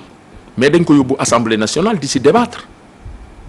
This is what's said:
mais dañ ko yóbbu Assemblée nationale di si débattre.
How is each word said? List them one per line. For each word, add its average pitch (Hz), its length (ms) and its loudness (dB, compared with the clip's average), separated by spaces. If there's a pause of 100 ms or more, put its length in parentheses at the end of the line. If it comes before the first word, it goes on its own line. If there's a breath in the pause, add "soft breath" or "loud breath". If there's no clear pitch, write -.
(580)
mais 127 120 2
dañ 175 140 2
ko 156 100 4
yóbbu 135 240 2
Assemblée 117 380 0
nationale 170 420 -2
di 139 80 -6
si 135 140 -2
débattre. 160 460 0 (840)